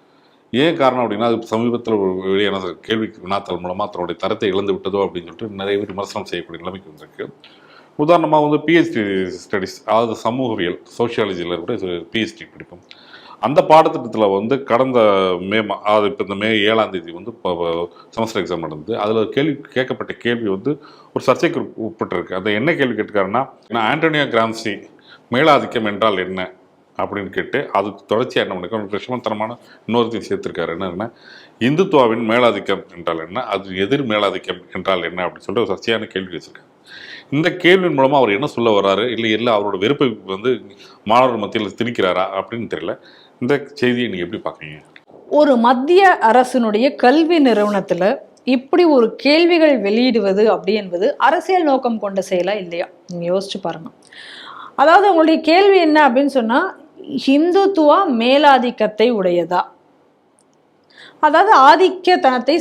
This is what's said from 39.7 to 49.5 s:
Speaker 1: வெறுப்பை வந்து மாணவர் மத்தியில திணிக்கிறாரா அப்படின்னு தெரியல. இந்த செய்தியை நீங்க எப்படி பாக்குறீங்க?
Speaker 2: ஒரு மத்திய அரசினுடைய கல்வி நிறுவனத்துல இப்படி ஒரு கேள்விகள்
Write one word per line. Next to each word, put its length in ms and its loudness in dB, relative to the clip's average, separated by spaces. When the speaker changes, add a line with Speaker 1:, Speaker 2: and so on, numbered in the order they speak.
Speaker 1:
வெறுப்பை 480 0
வந்து 360 -4
மாணவர் 360 2
மத்தியில 320 -4
திணிக்கிறாரா 420 0
அப்படின்னு 380 -6
தெரியல. 240 -8
இந்த 220 0
செய்தியை 360 0
நீங்க 160 -8
எப்படி 160 -10
பாக்குறீங்க? 380 -12
Speaker 2:
ஒரு 260 4
மத்திய 640 4
அரசினுடைய 760 2
கல்வி 480 4
நிறுவனத்துல 760 0
இப்படி 400 2
ஒரு 320 4
கேள்விகள் 640 2